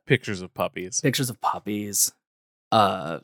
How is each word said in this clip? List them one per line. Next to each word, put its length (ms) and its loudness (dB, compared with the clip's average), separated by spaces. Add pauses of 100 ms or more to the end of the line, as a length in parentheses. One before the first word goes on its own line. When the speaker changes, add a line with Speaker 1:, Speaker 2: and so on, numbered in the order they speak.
Speaker 1:
Pictures 360 0
of 120 -12
puppies. 480 -4
Speaker 2:
Pictures 280 0
of 120 -12
puppies. 720 -2 (580)
Uh, 520 2